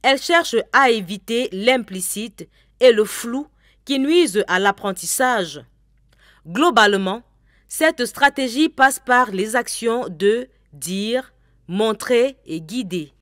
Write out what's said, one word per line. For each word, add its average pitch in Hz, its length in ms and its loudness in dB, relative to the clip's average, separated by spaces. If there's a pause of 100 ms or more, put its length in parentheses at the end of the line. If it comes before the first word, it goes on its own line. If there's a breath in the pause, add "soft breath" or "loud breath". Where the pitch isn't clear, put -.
elle 269 200 2
cherche - 320 0 (180)
à 254 180 4
éviter 226 600 -4
l'implicite 202 960 -4 (300)
et 247 140 8
le 214 120 2
flou 247 440 -6 (360)
qui 269 140 -2
nuisent 277 480 2
à 185 140 0
l'apprentissage. 196 1040 -2 (840 soft breath)
Globalement, 208 760 2 (420)
cette 311 400 0
stratégie 277 600 0
passe 269 320 2
par 247 320 2
les 220 240 -4
actions 233 520 -2
de 202 400 -2 (240)
dire, 196 600 -6 (340)
montrer 220 720 0 (100)
et 160 140 -8
guider. 170 600 -8